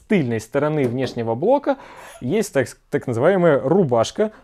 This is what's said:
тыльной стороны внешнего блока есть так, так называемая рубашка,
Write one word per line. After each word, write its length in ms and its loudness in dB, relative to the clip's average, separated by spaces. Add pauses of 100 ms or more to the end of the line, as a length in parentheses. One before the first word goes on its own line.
тыльной 320 0
стороны 480 -2
внешнего 480 -4
блока 440 0 (420)
есть 340 -4
так, 140 0 (220)
так 180 -4
называемая 500 2
рубашка, 720 0 (140)